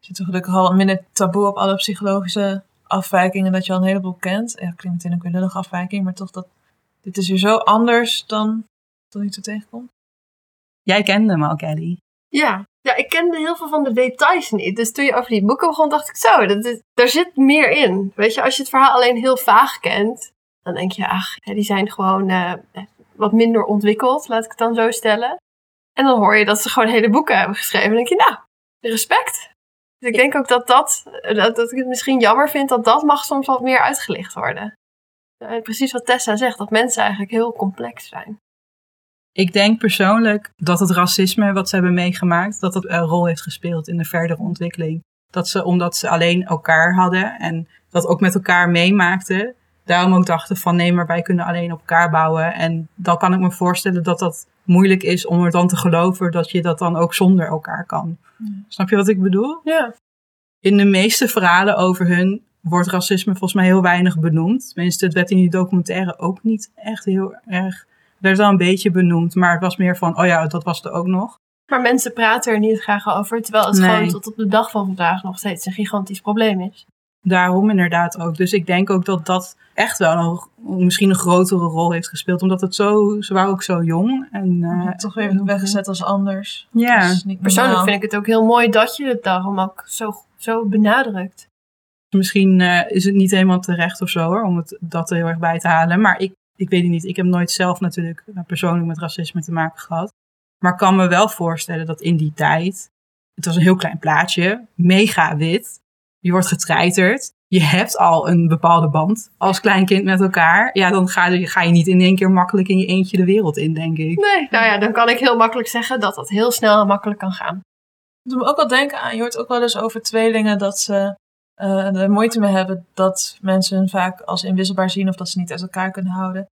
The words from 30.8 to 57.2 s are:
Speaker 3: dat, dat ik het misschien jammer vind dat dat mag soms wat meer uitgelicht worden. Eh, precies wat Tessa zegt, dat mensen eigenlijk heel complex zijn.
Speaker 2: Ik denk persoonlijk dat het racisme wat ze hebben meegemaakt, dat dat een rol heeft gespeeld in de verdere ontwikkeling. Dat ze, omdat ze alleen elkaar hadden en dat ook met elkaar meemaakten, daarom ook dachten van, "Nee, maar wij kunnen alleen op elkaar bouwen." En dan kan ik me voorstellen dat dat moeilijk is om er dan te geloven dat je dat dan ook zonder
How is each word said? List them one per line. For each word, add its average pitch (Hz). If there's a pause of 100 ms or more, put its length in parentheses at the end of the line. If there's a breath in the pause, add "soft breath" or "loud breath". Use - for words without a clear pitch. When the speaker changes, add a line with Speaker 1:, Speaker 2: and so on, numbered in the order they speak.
Speaker 3:
dat, 214
dat 233
ik 254
het 254
misschien 254
jammer 240
vind 277
dat 240
dat 240
mag 285
soms 277
wat 262
meer 254
uitgelicht -
worden. - (640)
Eh, 226
precies 247
wat 254
Tessa 247
zegt, 233
dat 202
mensen 233
eigenlijk 202
heel 226
complex 226
zijn. - (920)
Speaker 2:
Ik 190
denk 214
persoonlijk 208
dat 170
het 190
racisme 185
wat 190
ze -
hebben 180
meegemaakt, 180
dat 185
dat 190
een 170
rol 170
heeft 165
gespeeld 165
in 175
de 165
verdere 165
ontwikkeling. 165 (300)
Dat 180
ze, 190
omdat 175
ze -
alleen 175
elkaar 165
hadden 185
en 165 (220 soft breath)
dat 170
ook 170
met 185
elkaar 175
meemaakten, 185 (300)
daarom 180
ook 180
dachten 165
van, 175
"Nee, 175
maar 175
wij 170
kunnen 175
alleen 175
op 160
elkaar 170
bouwen." 160
En 165
dan 175
kan 180
ik 185
me 180
voorstellen 180
dat 175
dat 170 (160)
moeilijk 185
is 180
om 175
er 170
dan 180
te 180
geloven 180
dat 165
je 175
dat 165
dan 175
ook 170
zonder 185